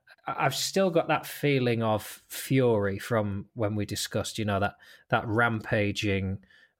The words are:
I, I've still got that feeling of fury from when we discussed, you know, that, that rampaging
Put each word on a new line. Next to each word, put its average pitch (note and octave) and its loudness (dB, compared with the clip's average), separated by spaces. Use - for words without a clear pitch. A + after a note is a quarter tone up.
I, D3 -2
I've C#3 0
still - 0
got E3 2
that - 0
feeling B2 2
of A2 -2
fury A2 2
from G#2 -2
when G#2+ -2
we G#2 0
discussed, - -4
you A2 -2
know, G2+ 0
that, G2 0
that A2+ 2
rampaging G#2 0